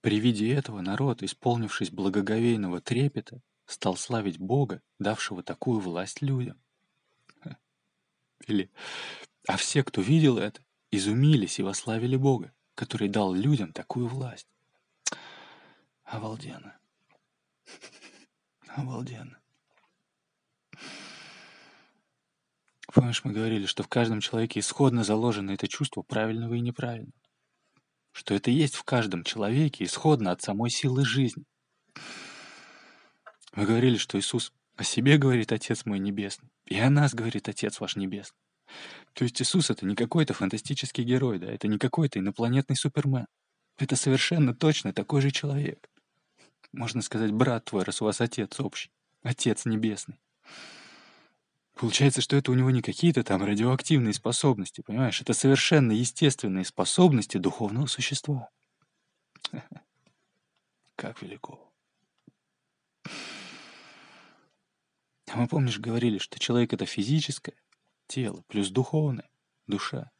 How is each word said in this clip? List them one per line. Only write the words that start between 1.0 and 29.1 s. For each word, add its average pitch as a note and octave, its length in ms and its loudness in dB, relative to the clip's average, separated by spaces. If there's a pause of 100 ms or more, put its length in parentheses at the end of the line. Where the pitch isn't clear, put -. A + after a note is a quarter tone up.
исполнившись G#2+ 680 -2
благоговейного G2+ 880 0
трепета, B2+ 600 -4 (240)
стал - 300 -2
славить G2+ 420 -4
Бога, G#2 440 0 (160)
давшего G2+ 440 -4
такую A2 380 -2
власть F#2 420 -6
людям. C3 360 -4 (1900)
Или: G2 240 0 (760)
"А G3 100 0
все, - 280 0
кто - 160 -4
видел C3 380 6
это, - 240 -4 (280)
изумились G#2+ 680 4
и G2 40 0
восславили A2+ 540 -2
Бога, C3 360 2 (220)
который G#2+ 340 -2
дал G2+ 260 2
людям G#2 380 0
такую - 360 -6
власть". B2+ 400 -10 (1600)
Обалденно. - 760 -10 (1900)
Обалденно. B2+ 680 -8 (3500)
Помнишь, A#2+ 300 4
мы - 100 -4
говорили, A2 340 0
что - 180 -2
в - 40 -14
каждом A2+ 320 2
человеке A2 380 -2
исходно A#2+ 460 2
заложено G#2 480 0
это G2 160 -4
чувство - 340 -4
правильного A2+ 520 -2
и A#2+ 60 0
неправильного? A#2+ 520 -6 (1000)
Что - 240 -4
это G2+ 160 0
есть C#3+ 240 4
в - 80 -10
каждом G2+ 400 0